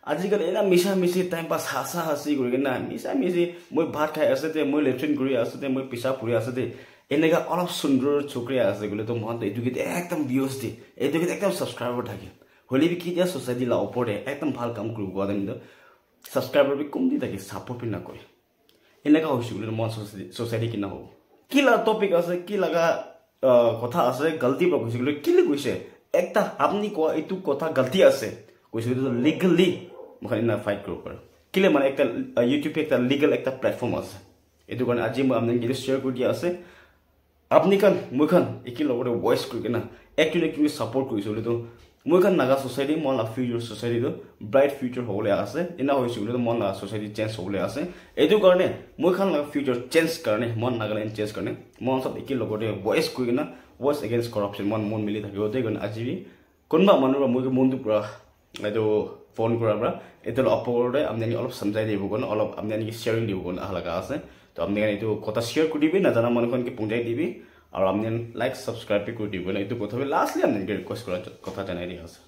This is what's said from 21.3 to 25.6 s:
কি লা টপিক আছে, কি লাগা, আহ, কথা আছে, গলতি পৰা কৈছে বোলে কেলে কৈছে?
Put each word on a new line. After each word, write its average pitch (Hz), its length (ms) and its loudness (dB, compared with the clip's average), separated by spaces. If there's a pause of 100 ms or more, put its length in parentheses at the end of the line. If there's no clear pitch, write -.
কি 269 120 4
লা 247 140 6
টপিক 202 360 2
আছে, 170 220 2 (120)
কি 208 100 -6
লাগা, 165 280 2 (580)
আহ, 120 280 6 (100)
কথা 117 200 -2
আছে, 127 260 2 (160)
গলতি 135 240 2
পৰা 147 160 4
কৈছে 113 160 -2
বোলে 131 140 0 (120)
কেলে 349 180 6
কৈছে? 135 300 0 (400)